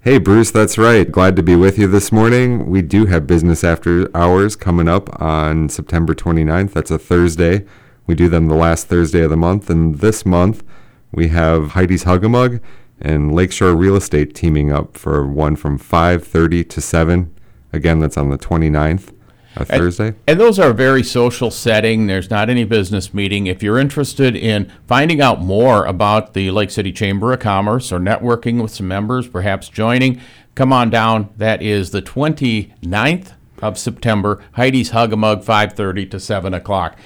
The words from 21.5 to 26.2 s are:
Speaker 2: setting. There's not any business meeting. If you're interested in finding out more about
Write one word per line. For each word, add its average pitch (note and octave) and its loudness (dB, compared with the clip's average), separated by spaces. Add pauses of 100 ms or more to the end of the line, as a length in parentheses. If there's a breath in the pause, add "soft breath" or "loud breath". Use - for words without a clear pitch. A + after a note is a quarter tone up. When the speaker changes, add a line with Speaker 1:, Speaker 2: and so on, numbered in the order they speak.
Speaker 2:
setting. A2 0
There's F#2+ -4
not G#2+ -2
any B2 0
business G2+ -2
meeting. G2+ -2
If F#2 -4
you're G#2+ 0
interested C3+ 0
in G#2 -2 (160 loud breath)
finding D3 0
out A2+ 2
more G2+ 2
about G#2 -2